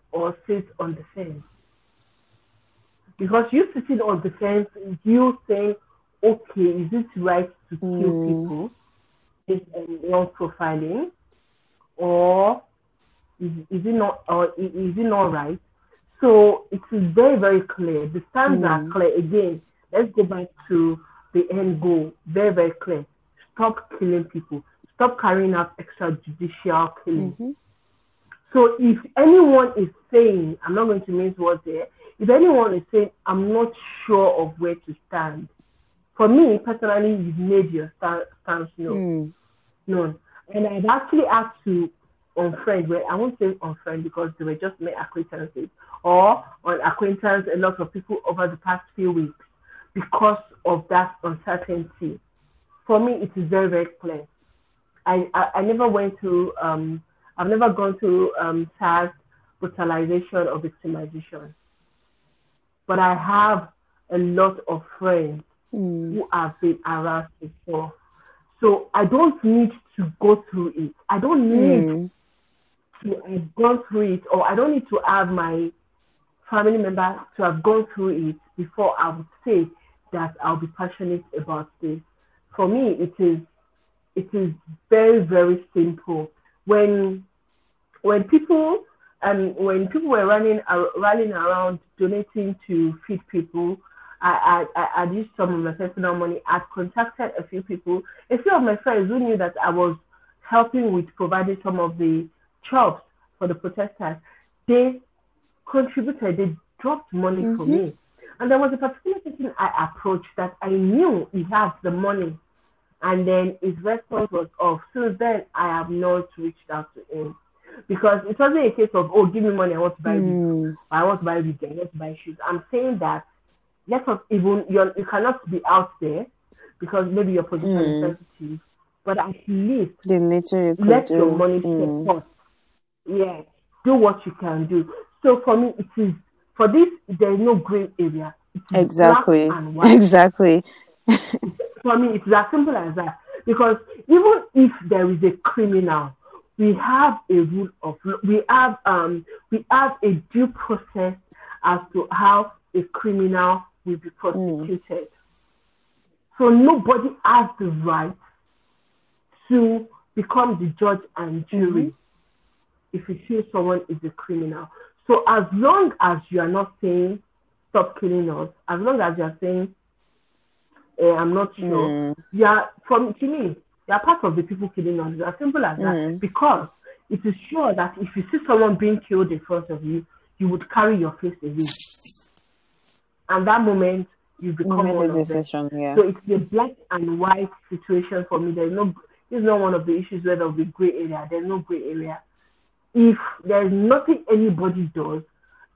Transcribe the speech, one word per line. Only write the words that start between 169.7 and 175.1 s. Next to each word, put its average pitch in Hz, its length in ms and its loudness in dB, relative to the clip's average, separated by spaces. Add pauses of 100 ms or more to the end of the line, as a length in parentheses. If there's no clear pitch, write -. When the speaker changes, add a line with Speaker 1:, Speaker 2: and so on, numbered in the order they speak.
Speaker 1:
eh, 170 140 6
"I'm 170 220 0
not 196 220 -2
sure," 170 320 -2
Speaker 2:
Mm. 147 280 -6 (160)
Speaker 1:
you 208 140 2
are, 214 240 2 (160)
from, 226 280 0
to 277 120 -6
me, 254 300 -4 (300)
you 202 80 0
are 208 60 0
part 330 240 2
of 170 120 0
the 170 60 -2
people 190 280 -8
killing 175 280 -4
us. 160 140 -6